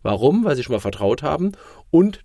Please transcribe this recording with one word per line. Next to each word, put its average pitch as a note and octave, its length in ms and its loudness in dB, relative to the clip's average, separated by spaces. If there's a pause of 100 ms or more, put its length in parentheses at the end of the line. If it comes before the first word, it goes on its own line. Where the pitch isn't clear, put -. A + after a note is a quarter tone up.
Warum? C#3 460 2
Weil D3 100 0
sie B2 60 -6
schon A#2+ 100 -6
mal G#2+ 80 -2
vertraut G2+ 420 -2
haben. D#3 300 -2 (380)
Und F#3+ 340 2